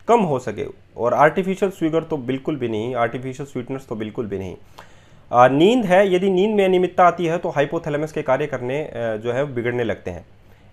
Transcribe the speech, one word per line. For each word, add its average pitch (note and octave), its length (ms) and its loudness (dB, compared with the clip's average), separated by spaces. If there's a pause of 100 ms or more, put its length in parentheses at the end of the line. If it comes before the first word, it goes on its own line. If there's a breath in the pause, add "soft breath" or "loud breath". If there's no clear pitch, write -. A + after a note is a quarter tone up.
कम A#3 140 4
हो D3+ 160 0
सके, G#2+ 280 -8 (300)
और A#2 200 0
आर्टिफिशियल F3+ 560 2
शुगर D#3+ 320 -2
तो D#3 140 -6
बिल्कुल C3 380 -4
भी A#2+ 120 -4
नहीं, A2+ 280 -4
आर्टिफिशियल B2+ 520 -4
स्वीटनर्स C3 400 -8
तो B2+ 80 -8
बिल्कुल G#2+ 300 -6
भी G2 120 -6
नहीं। F#2 180 -8 (720 soft breath)
आ, A#2+ 180 8
नींद G3 360 4
है, F#3 300 4
यदि F#3+ 160 2
नींद G3+ 260 2
में G3 80 4
अनियमितता F3+ 420 4
आती E3+ 200 2
है E3 120 -2
तो E3+ 120 -6
हाइपोथैलेमस D3+ 600 -2
के D#3 100 -4
कार्य C3+ 240 0
करने, C3 360 -6
आ, A#2 340 -6
जो A2+ 160 -4
है C3 120 -2 (100)
बिगड़ने A#2+ 300 -2
लगते F#2+ 260 -6
हैं। E2+ 160 -12 (460 soft breath)